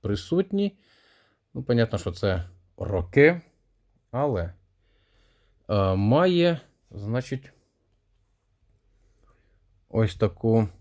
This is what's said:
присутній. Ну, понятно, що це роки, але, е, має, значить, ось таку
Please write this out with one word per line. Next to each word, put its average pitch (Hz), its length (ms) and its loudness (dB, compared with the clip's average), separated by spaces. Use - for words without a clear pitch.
присутній. 190 760 -2
Ну, 131 100 -10
понятно, 117 340 0
що 95 140 -6
це 90 380 -2
роки, 139 640 2
але, 113 420 -4
е, 98 260 2
має, 170 680 2
значить, 120 600 -8
ось 110 260 0
таку 113 520 0